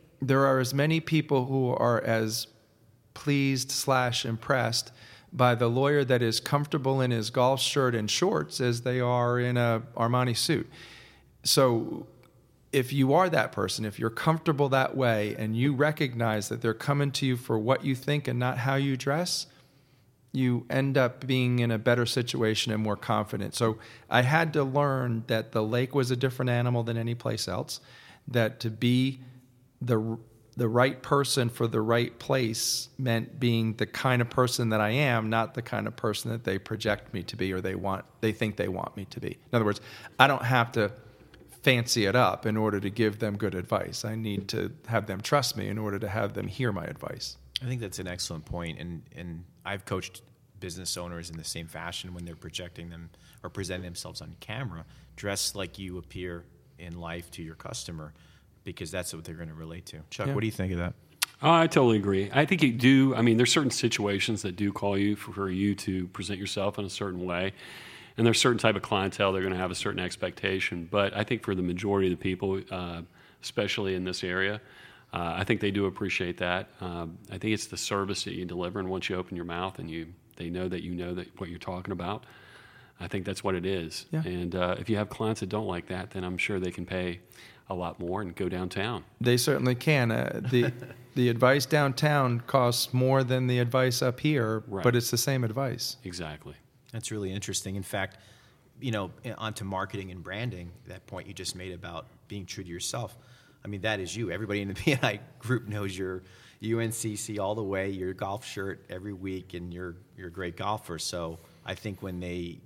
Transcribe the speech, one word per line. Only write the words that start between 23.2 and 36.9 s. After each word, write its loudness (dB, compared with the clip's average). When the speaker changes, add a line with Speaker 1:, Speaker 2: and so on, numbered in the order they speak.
Speaker 1:
So 2
I 6
had 4
to 4
learn 0
that 0
the 2
Lake 0
was 2
a 0
different 0
animal 2
than -2
any -2
place -4
else, -4
that 2
to -2
be 2
the, 0
the 0
right 4
person 2
for 0
the 2
right 2
place 0
meant 0
being 4
the 0
kind 2
of 2
person 2
that 4
I 4
am, 2
not 0
the -6
kind -4
of -8
person -2
that -4
they 0
project -2